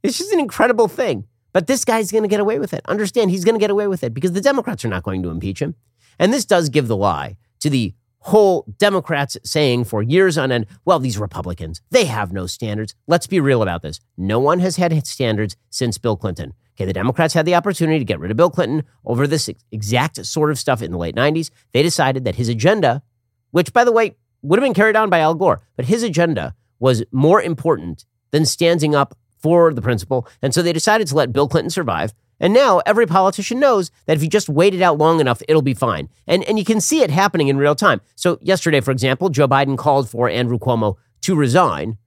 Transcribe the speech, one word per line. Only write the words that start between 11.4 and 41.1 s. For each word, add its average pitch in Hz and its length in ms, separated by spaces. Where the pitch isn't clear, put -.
they 240 160
have 107 260
no 95 140
standards." 107 480
Let's 165 200
be 185 140
real 135 200
about 87 220
this. 78 180
No 101 220
one 151 220
has 175 160
had 160 300
standards 107 480
since 117 300
Bill 110 180
Clinton. 87 380
Okay, 98 100
the 92 80
Democrats 131 400
had 160 100
the 180 100
opportunity 170 440
to 127 80
get 82 140
rid 87 100
of 110 80
Bill 175 100
Clinton 147 360
over 123 220
this 143 240
ex-, - 200
exact 113 540
sort 151 260
of 139 80
stuff 123 220
in 85 120
the 87 60
late 85 160
nineties. 151 360
They 131 80
decided 135 420
that 98 120
his 120 120
agenda, 139 540
which, 170 240
by 240 100
the 240 80
way, 220 240
would 156 180
have 269 80
been 247 60
carried 208 240
on 220 140
by 175 100
Al 156 140
Gore, 165 260
but 123 80
his 220 180
agenda 160 520
was 117 340
more 151 300
important 135 640
than 151 160
standing 160 480
up 139 200
for 165 340
the 123 80
principle. 120 480
And 135 100
so 180 80
they 170 140
decided 214 320
to 139 80
let 127 180
Bill 139 160
Clinton 156 220
survive. 107 420
And 196 140
now 240 320
every 208 200
politician 196 540
knows 226 300
that 156 100
if 143 60
you 160 60
just 202 200
wait 170 260
it 175 60
out 170 160
long 160 240
enough, 123 260
it'll 156 160
be 131 120
fine. 92 340
And, 185 180
and 220 140
you 196 60
can 214 160
see 302 220
it 175 80
happening 165 380
in 139 100
real 147 160
time. 143 260
So 175 240
yesterday, 165 400
for 135 100
example, 131 380
Joe 139 180
Biden 139 300
called 139 320
for 117 200
Andrew 120 300
Cuomo 113 380